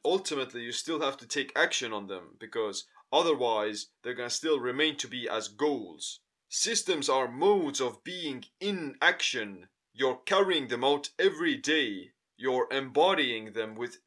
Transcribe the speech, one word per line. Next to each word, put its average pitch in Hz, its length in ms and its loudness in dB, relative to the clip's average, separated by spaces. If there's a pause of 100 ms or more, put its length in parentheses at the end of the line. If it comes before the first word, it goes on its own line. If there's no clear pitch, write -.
ultimately, 143 580 -2
you 120 80 -8
still 151 300 -4
have 135 160 -2
to 117 100 -20
take 139 280 -4
action 135 380 0
on 101 140 -6
them, 92 320 -12
because 107 460 -4 (260)
otherwise, 120 760 2 (160)
they're 123 100 -6
gonna 123 160 -6
still 151 300 0
remain 139 380 0
to - 100 -6
be 123 220 -8
as 107 180 -2
goals. 107 760 -4 (260)
Systems 180 640 0
are 131 220 2
modes 156 480 2
of 123 240 -4
being 156 420 -8 (140)
in 180 420 -4
action. 107 680 0 (240)
You're 123 320 0
carrying 185 440 2
them 120 140 0
out 143 260 2 (100)
every 165 360 2
day. 135 580 -2 (240)
You're 127 340 0
embodying 131 800 2
them 110 240 -6
with 120 320 -8